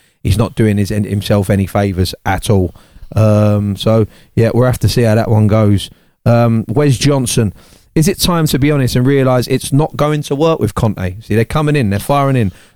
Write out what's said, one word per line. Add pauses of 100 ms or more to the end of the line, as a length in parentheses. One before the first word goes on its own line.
(220)
he's
not
doing
his,
himself
any
favours (100)
at
all. (420)
Um,
so, (280)
yeah,
we'll
have
to
see
how
that
one
goes. (360)
Um,
Wes
Johnson, (400)
"Is
it
time
to
be
honest
and
realise
it's
not
going
to
work
with
Conte?"
See,
they're
coming
in,
they're
firing
in. (240)